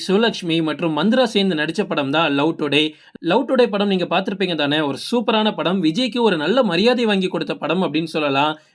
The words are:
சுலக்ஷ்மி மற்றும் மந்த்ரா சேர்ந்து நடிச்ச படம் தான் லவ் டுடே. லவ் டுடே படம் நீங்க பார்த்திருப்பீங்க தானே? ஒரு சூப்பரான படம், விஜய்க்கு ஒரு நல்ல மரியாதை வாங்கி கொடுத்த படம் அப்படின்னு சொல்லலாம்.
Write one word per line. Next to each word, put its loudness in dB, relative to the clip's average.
சுலக்ஷ்மி 0
மற்றும் -2
மந்த்ரா 2
சேர்ந்து 0
நடிச்ச -2
படம் -2
தான் 2
லவ் 0
டுடே. 0
லவ் 0
டுடே 4
படம் 0
நீங்க 0
பார்த்திருப்பீங்க -2
தானே? 0
ஒரு -2
சூப்பரான 0
படம், -2
விஜய்க்கு 0
ஒரு 2
நல்ல 2
மரியாதை 2
வாங்கி 2
கொடுத்த -4
படம் -2
அப்படின்னு -4
சொல்லலாம். 0